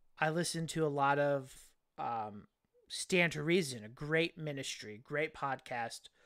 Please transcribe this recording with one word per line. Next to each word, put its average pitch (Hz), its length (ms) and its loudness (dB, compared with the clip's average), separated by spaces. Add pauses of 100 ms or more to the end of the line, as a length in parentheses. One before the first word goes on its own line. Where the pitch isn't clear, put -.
(200)
I 156 100 4
listen 165 380 0
to 160 180 0
a 151 40 2
lot 143 280 4
of, 143 360 2 (440)
um, 110 500 -4 (400)
Stand 175 460 2
to 151 80 -4
Reason, 147 420 2
a 107 60 -14
great 156 480 0
ministry, 135 680 -6
great 151 300 -2
podcast. 127 760 -4 (160)